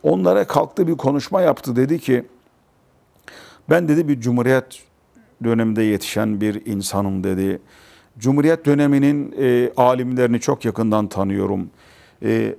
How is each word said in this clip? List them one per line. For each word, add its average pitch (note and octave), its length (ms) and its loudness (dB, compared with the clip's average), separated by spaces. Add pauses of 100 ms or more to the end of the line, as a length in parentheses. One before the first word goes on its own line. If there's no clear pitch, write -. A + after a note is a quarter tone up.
onlara F3+ 440 2
kalktı, - 400 0
bir E3 100 -2
konuşma C#3+ 440 -2
yaptı. C#3 340 0
Dedi C#3 240 0
ki, B2 240 0 (1500)
"Ben," E3 180 2
dedi, D3+ 200 2
"bir C#3 140 0
Cumhuriyet B2 580 0 (640)
döneminde A2+ 400 0
yetişen G#2 580 -2
bir G#2+ 240 -4
insanım." G2 580 -4
dedi. F#2+ 360 -2 (600)
"Cumhuriyet D3 460 2
döneminin, C#3+ 720 2
e, B2 380 2
alimlerini B2 600 2
çok - 260 -4
yakından G#2+ 420 0
tanıyorum. G2 640 -4 (540)
E, A2+ 360 0